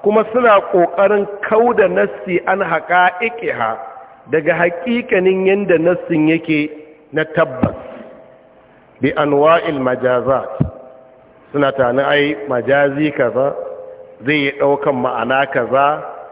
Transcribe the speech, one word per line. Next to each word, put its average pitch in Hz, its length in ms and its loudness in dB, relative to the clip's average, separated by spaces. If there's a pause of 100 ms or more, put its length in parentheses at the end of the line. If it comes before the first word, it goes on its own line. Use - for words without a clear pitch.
kuma 208 300 2
suna 254 260 4 (120)
ƙoƙarin 202 540 2 (160)
kauda 220 460 2
nassi 185 600 -2
an 190 120 0
haƙa'iƙiha, 170 1160 -2 (540)
daga 160 220 0
haƙiƙanin 185 960 0
yanda 190 300 2
nassin 160 500 2
yake 156 420 0 (420)
na 156 140 -2
tabbas. 143 500 -2 (1300)
Bi 139 140 0
anwa'il 151 640 2
majazat. 127 720 0 (1000)
Suna 143 200 2
tani 127 320 0
ai 147 320 2 (120)
majazi 139 640 0
kaza, 123 440 0 (720)
zai 147 100 0
iya 139 240 0
ɗaukan 143 340 0
ma'ana 127 580 0
kaza 139 520 0 (280)